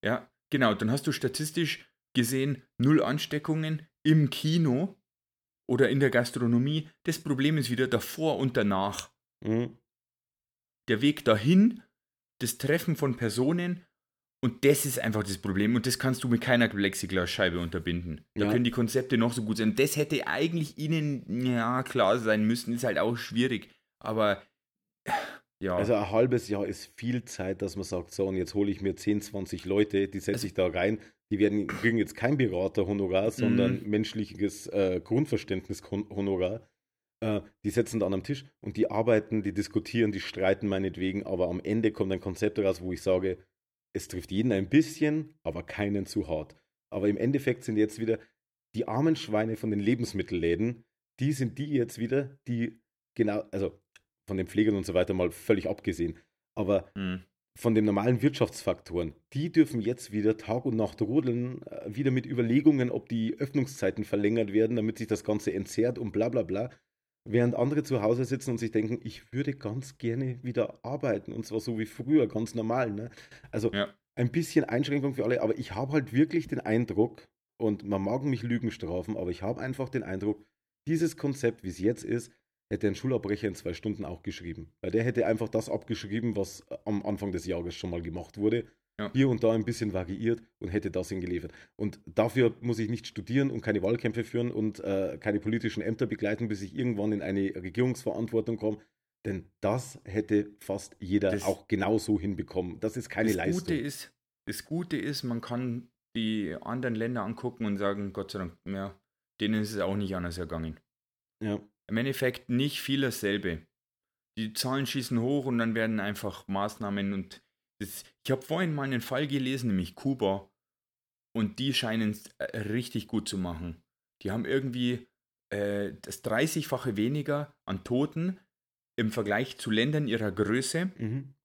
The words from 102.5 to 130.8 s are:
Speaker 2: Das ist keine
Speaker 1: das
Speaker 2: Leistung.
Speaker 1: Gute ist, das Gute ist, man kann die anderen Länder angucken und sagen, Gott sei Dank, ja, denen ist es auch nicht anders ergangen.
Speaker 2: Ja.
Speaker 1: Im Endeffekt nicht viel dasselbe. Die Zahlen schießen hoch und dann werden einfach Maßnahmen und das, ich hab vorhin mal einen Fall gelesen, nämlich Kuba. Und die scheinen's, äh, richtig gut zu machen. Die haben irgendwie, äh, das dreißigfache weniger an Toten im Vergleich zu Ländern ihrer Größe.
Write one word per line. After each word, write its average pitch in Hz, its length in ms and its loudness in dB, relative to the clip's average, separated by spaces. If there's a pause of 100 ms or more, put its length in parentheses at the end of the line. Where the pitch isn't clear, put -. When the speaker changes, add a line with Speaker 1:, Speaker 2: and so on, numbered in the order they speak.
Speaker 2:
Das 110 160 -2
ist 120 120 -8
keine 110 200 0
Speaker 1:
das 101 80 4
Speaker 2:
Leistung. 95 280 0
Speaker 1:
Gute 175 120 -2
ist, 139 360 -8 (340)
das - 180 -8
Gute 175 320 -4
ist, 131 260 -4
man 120 180 -4
kann 123 480 -6 (280)
die 110 440 -2
anderen 123 360 -4
Länder 117 260 -2
angucken 113 440 -6
und 101 120 0
sagen, 101 340 0
Gott 95 200 -6
sei 101 80 -6
Dank, 85 260 -8
ja, 98 320 -8 (420)
denen 107 220 2
ist 107 100 -4
es 104 80 -6
auch 95 160 0
nicht 95 200 -2
anders 87 220 -4
ergangen. 80 400 -6 (640)
Speaker 2:
Ja. 104 180 -2 (280)
Speaker 1:
Im 104 80 -2
Endeffekt 131 540 -2
nicht 135 320 0
viel 135 200 0
dasselbe. 98 600 -2 (760)
Die 110 160 -4
Zahlen 131 340 -2
schießen 123 360 -2
hoch 131 240 0
und 120 120 0
dann 113 180 0
werden 110 240 0
einfach 101 480 -6
Maßnahmen 101 640 -2
und - 300 -8 (380)
das, - 220 -10 (240)
ich - 60 -4
hab 131 120 -2
vorhin 165 300 -2
mal 143 80 -4
einen 131 180 -2
Fall 135 280 -2
gelesen, 131 400 -2
nämlich 92 260 0
Kuba. 107 560 0 (840)
Und 107 240 -2
die 135 120 -2
scheinen's, 110 520 -2 (140)
äh, - 200 -6
richtig 110 480 -4
gut 107 220 -2
zu 98 100 -4
machen. 85 420 -6 (420)
Die 98 100 -4
haben 117 120 -2
irgendwie, 123 600 -2 (480)
äh, 101 380 -2 (100)
das - 200 -12
dreißigfache 131 720 0
weniger 143 580 -2 (120)
an 95 180 -6
Toten 156 560 -2 (580)
im 110 140 0
Vergleich 107 460 -2
zu - 120 -6
Ländern 139 380 2
ihrer 107 240 0
Größe. 127 640 0